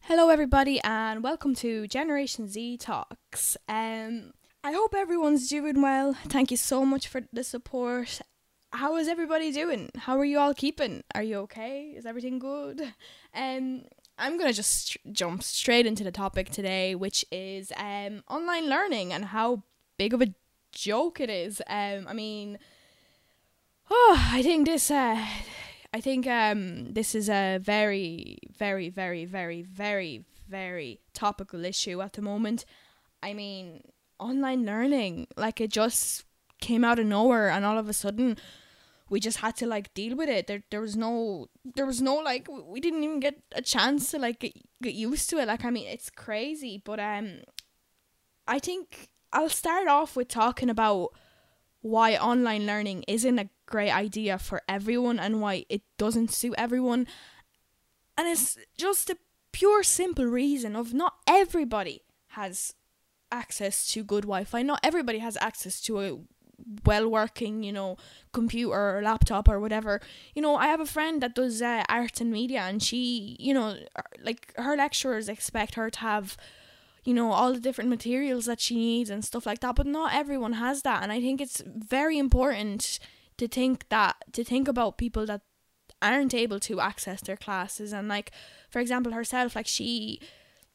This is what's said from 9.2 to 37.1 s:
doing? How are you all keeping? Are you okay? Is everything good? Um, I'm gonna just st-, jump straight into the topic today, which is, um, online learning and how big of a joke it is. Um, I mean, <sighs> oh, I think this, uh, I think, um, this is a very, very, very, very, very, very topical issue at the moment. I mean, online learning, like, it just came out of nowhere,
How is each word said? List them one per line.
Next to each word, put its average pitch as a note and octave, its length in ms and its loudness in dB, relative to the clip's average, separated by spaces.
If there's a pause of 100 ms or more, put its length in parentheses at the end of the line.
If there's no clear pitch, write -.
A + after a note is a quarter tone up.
doing? C#4+ 460 -4
How B3+ 200 -2
are C#4 80 4
you C#4+ 140 2
all C#4+ 160 4
keeping? C#4 480 -2 (140)
Are G#3 80 -2
you A3 140 -4
okay? C4 580 -10
Is A#3 100 -14
everything B3 320 -6
good? C#4 420 -8 (540)
Um, C4 520 -6 (300)
I'm C#4+ 220 -4
gonna D4+ 140 2
just - 340 0
st-, - 260 -10
jump F#3 300 -2
straight A#3+ 420 4
into G#3+ 200 0
the F#3 80 -4
topic F#3+ 380 -4
today, F#3+ 440 -2
which F#3+ 380 -2
is, F#3+ 440 -10
um, G3+ 520 -8
online E4 400 -2
learning C#4 440 0
and F3 120 -4
how A3 400 -2 (340)
big G#3 160 2
of A#3+ 80 6
a G#3 100 2 (380)
joke B3+ 500 -2
it C4 80 -2
is. G3 380 -4
Um, G3+ 400 -4
I - 60 -10
mean, G#3 480 -8 (640)
<sighs> - 640 -16
oh, G#4+ 400 10
I B3 140 4
think D#4 220 6
this, D#4 260 2
uh, A#3 340 2 (680)
I A3+ 80 -6
think, C4 260 0
um, G#3 680 0
this A3 220 -2
is G#3+ 160 0
a F#3+ 280 2
very, G3 800 0 (200)
very, G3 300 -2
very, F3 380 -6
very, F3 360 -8
very, F#3+ 600 -4 (240)
very F3+ 500 -8 (140)
topical G3 520 -4
issue F#3 380 -4
at G3 120 -10
the G#3+ 60 -10
moment. G#3 440 -2 (580)
I G3+ 100 -8
mean, F#3+ 480 -12 (380)
online C4 480 0
learning, G#3+ 720 0
like, A3+ 240 -2
it A3 100 0
just - 540 0 (360)
came A#3 220 2
out A#3 160 6
of A3+ 80 2
nowhere, G#3+ 420 6